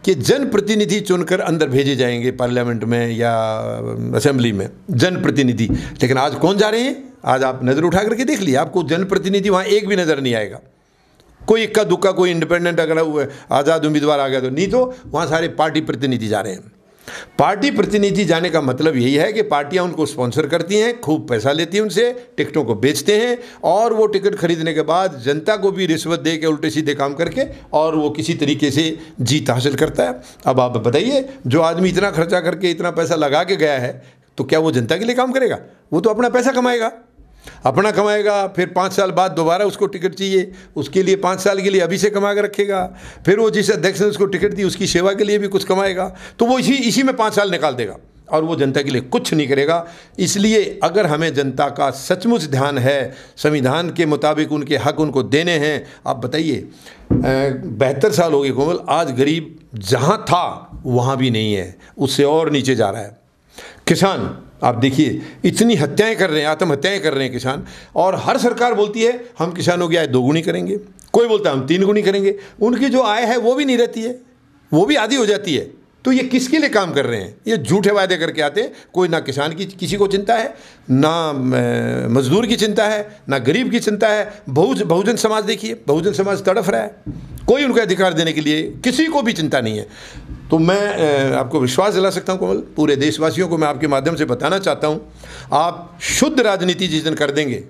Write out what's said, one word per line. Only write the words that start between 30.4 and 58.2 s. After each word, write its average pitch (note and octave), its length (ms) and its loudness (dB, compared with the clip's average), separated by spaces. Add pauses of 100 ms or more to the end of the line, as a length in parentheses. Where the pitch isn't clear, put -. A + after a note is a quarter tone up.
अब C3 140 2
आप B2 180 2
बताइए, G#3 520 0 (180)
जो D3 140 2
आदमी E3 280 2
इतना F#3 220 0
खर्चा E3+ 280 0
करके, F3 320 0
इतना E3+ 200 -2
पैसा E3 240 0
लगा D3+ 280 2
के F#3 120 0
गया D3+ 240 2
है, B2 240 -6 (340)
तो C3+ 60 -2
क्या D#3+ 160 2
वो D#3+ 120 2
जनता B2+ 260 0
के G#3 80 -2
लिए A#3+ 100 0
काम B3+ 160 0
करेगा? B3 280 0 (340)
वो D#3+ 60 2
तो A3 100 2
अपना A#3 200 0
पैसा B3 220 2
कमाएगा। B3 400 0 (760)
अपना F3 260 2
कमाएगा, G3+ 560 2
फिर F#3 200 -2
पाँच F#3 260 -2
साल F#3+ 180 2
बाद F3+ 200 2
दोबारा E3 340 2
उसको G3 220 0
टिकट F#3 260 -4
चाहिए, F#3+ 380 0 (240)
उसके D#3+ 280 0
लिए F#3 120 4
पाँच F#3 240 -2
साल G3 220 0
के F#3+ 80 2
लिए F#3+ 120 4
अभी E3+ 160 0
से F#3 120 2
कमा G3+ 240 0
के G3+ 80 0
रखेगा, G3+ 540 -2 (300)
फिर G3+ 140 4
वो A3+ 100 4
जिस F#3 220 0
अध्यक्ष F#3 300 0
ने G#3 60 4
उसको G3+ 180 0
टिकट F#3+ 280 0
दी, G3 100 -4
उसकी F#3 240 -2
सेवा F#3 260 2
के G3+ 100 0
लिए G#3 140 2
भी G3+ 100 -2
कुछ F#3+ 160 -2
कमाएगा, F#3 520 -2 (240)
तो A#3 60 6
वो B3+ 140 2
इसी, A3 140 2
इसी B3+ 300 2
में C4+ 120 2
पाँच G#3+ 180 0
साल G3+ 180 2
निकाल D3+ 220 0
देगा A2+ 240 -6 (340)
और D#3+ 120 2
वो D#3+ 120 -2
जनता C#3 260 0
के C#3 100 -2
लिए C3+ 100 0
कुछ A#3+ 320 -2
नहीं D3+ 140 0
करेगा। D3 400 0 (320)
इसलिए G3+ 640 2
अगर F3 220 2
हमें D#3 280 0
जनता C3+ 360 0
का C#3 200 -2
सचमुच F#3 560 0
ध्यान C#3 320 0
है, C3 360 0 (240)
संविधान D3+ 520 0
के D#3+ 160 -2
मुताबिक D3+ 460 0
उनके D3 260 -2
हक C#3 220 0
उनको C#3 240 0
देने D#3 280 0
हैं, D3 340 0 (220)
आप B2+ 180 -4
बताइए, D3 320 -2
अ, F#2 100 -10 (1000)
बहत्तर C3+ 460 2
साल E3 220 2